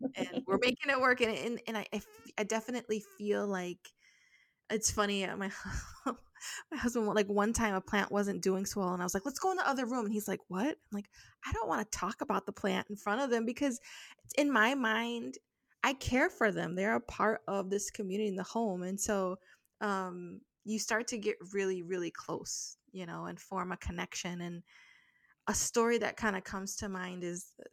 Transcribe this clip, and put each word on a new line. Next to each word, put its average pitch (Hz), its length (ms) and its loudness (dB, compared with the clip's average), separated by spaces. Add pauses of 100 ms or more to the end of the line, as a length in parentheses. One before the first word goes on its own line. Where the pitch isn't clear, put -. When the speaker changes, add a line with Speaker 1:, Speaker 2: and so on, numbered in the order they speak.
(160)
Speaker 1:
and 277 120 -2 (200)
we're 381 100 4
Speaker 2:
<laughs> - 20 2
Speaker 1:
making 254 320 2
it 269 100 4
work. 254 200 6
And, 220 160 4
and, 208 300 -2
and 220 100 -4
I, - 40 -2 (120)
I 220 40 -2
f-, 202 100 -6 (300)
I 214 60 0
definitely 220 580 -2 (160)
feel 202 300 0
like, 180 420 -4 (800)
it's 214 220 2
funny, 202 340 2
uh, 180 100 -4
my, 196 160 -2 (540)
<laughs> - 0 - (680)
my 320 60 -6
husband, 233 300 2
like, 208 200 6
one 202 260 4
time 226 200 2
a 190 80 0
plant 202 300 0
wasn't 196 320 2
doing 190 220 2
so 202 160 -2
well, 180 120 2
and 180 80 -2
I 180 40 0
was 180 80 -2
like, 196 120 0
"Let's 320 140 -4
go 381 120 2
in 370 60 2
the 359 100 2
other 262 180 2
room." 233 200 -2
And 208 80 0
he's 208 140 0
like, 196 200 -2
"What?" 190 200 0
I'm - 280 -4
like, 202 140 -8 (360)
"I 269 80 -4
don't 440 140 -2
wanna 208 180 0
talk - 360 -4
about 196 240 0
the 202 80 -6
plant 190 360 0
in 208 60 -8
front 208 260 0
of 277 100 0
them," 233 140 2
because 247 340 0 (580)
in 285 140 6
my 220 240 6
mind, 233 600 0 (460)
I 269 100 4
care 269 360 4
for 226 220 4
them. 170 240 -2
They're 202 200 2
a 233 60 0
part - 460 0
of 190 220 -2
this 202 220 -2
community 208 380 -2
in 190 80 -2
the 190 60 -2
home. 190 400 0
And 190 160 -2
so, 190 380 2 (440)
um, 185 600 -4 (240)
you 214 140 -2
start 233 300 0
to 247 100 -2
get 202 180 0 (160)
really, 190 300 0
really 175 280 -2
close, - 680 -6 (140)
you 185 160 -10
know, 165 180 -8
and 175 140 -8
form 185 320 -4
a 180 60 -4
connection. 175 640 -6
And 175 220 -8 (840)
a 208 60 0
story 233 440 4
that 220 200 0
kinda 196 240 0
comes 196 360 -6
to 214 120 -4
mind 180 340 -6
is 175 340 -6
th-, - 160 -16